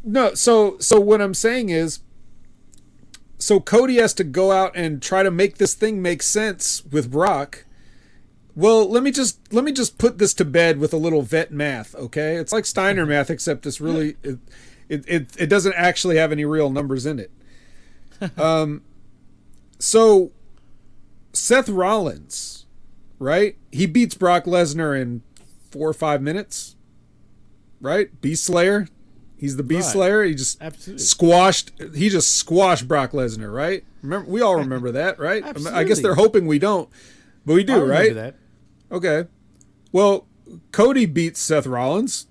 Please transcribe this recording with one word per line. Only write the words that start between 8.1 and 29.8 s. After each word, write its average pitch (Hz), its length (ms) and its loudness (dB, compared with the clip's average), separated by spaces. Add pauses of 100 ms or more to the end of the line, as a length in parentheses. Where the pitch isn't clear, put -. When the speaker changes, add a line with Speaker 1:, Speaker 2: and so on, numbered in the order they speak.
Speaker 1:
Well, 214 340 4
let 240 140 2
me 277 80 0
just, 269 420 -4
let 240 100 2
me 294 80 -2
just 262 260 -6
put 240 200 0
this 196 180 2
to 170 100 0
bed 160 340 2
with 151 140 -2
a 165 40 -2
little 156 240 0
vet 160 300 -4
math, 143 440 -8
okay? 151 400 -6
It's 165 160 -8
like 214 140 -2
Steiner 190 400 0
Speaker 2:
<laughs> - 0 -
Speaker 1:
math, 147 240 0
except 151 360 -6
it's 135 140 -8
really, 156 440 -4
it, 135 160 -10 (500)
it, 147 180 -8
it, 160 200 -4 (100)
it 170 100 -4
doesn't 190 300 2
actually 175 400 0
have 156 160 2
any 151 120 -4
real 151 240 0
numbers 135 360 -4
in 147 140 -6
it. 92 120 -14 (880)
<laughs> 180 160 -8
Um, 156 440 -2 (1000)
so 214 520 4 (1000)
Seth 247 380 0
Rollins, 185 960 -4 (520)
right? 170 380 0 (160)
He 160 140 0
beats 226 300 2
Brock 175 280 2
Lesnar 160 560 0
in 120 220 -6 (500)
four 151 160 -4
or 156 60 -2
five 147 280 -2
minutes, - 540 -8 (1040)
right? 170 400 -4
Beast 156 240 -4
Slayer. 180 460 2 (480)
He's 139 180 -8
the 139 80 -6
Beast 165 240 -2